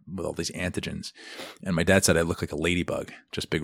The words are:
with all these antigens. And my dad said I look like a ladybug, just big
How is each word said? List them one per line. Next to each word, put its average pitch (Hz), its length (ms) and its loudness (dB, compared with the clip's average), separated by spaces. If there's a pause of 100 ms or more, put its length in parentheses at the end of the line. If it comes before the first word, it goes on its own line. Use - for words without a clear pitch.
(100)
with 87 140 -6
all 76 80 -4
these 82 200 -4
antigens. 85 600 -6 (520)
And 92 120 0
my 82 60 2
dad 95 200 6
said 85 140 6
I 82 60 6
look 85 180 0
like - 120 -4
a 78 40 -4
ladybug, 82 560 0 (180)
just - 200 -8
big 80 140 0